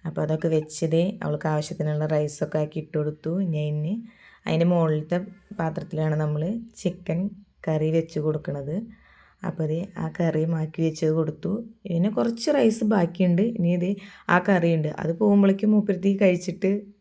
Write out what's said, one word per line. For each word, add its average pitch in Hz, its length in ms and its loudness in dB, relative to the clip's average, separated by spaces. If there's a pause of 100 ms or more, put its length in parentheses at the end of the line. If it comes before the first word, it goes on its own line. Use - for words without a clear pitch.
അപ്പൊ 156 160 -6
അതൊക്കെ 156 340 0
വെച്ചത് 156 460 0 (220)
അവൾക്ക് 151 280 -2
ആവശ്യത്തിനുള്ള 151 600 -2
റൈസൊക്കെ 151 440 -2
ആക്കി 151 240 -2
ഇട്ട് 156 160 -8
കൊടുത്തു. 151 340 -4 (140)
ഇനി 156 180 -2
അതിന് 151 300 -2 (520)
അതിൻ്റെ 165 200 2
മുകളിലത്തെ 165 520 2 (380)
പാത്രത്തിലാണ് 156 600 -2
നമ്മൾ 151 260 0 (340)
ചിക്കൻ - 420 -4 (460)
കറി 156 260 0
വെച്ച് 165 300 0
കൊടുക്കണത്. 151 560 -4 (680)
അപ്പോൾ 160 260 -4
ദേ 156 100 -2 (180)
ആ 160 100 -4 (100)
കറി 160 300 2
മാറ്റി 160 360 -2
വെച്ചത് 160 340 0
കൊടുത്തു. 160 360 -2 (300)
പിന്നെ 175 280 0
കുറച്ച് 233 440 -2
റൈസ് 226 300 4
ബാക്കിയുണ്ട്. 180 580 2 (100)
ഇനി 170 220 0
ഇത് 180 160 0 (380)
ആ 175 100 6
കറിയുണ്ട്. 170 600 2
അത് 160 200 -2
പോകുമ്പോഴേക്കും 202 560 4
മൂപ്പരുത്തി 196 420 2
കഴിച്ചിട്ട് 190 540 2 (300)